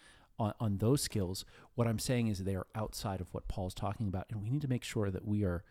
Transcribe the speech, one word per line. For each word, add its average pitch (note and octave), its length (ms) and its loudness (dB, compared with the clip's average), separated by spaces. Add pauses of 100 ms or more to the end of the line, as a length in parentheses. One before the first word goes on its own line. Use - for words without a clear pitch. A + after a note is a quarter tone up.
(380)
on, G#2+ 220 0
on G#2 180 0
those A#2 240 6
skills. F#2+ 420 -2 (300)
What A#2 140 2
I'm A2 100 0
saying A#2+ 300 2
is G2 160 -2
they G2 100 0
are - 220 -4
outside G#2+ 440 -4
of - 140 -8
what - 140 -6
Paul's F#2 260 -2
talking G2+ 320 -2
about, F#2 240 -2
and G#2+ 100 -4
we G#2 100 -4
need D3 120 2
to C#3+ 60 -2
make B2 160 0
sure G#2 260 0
that F#2 160 -4
we G#2 160 2
are F2 280 2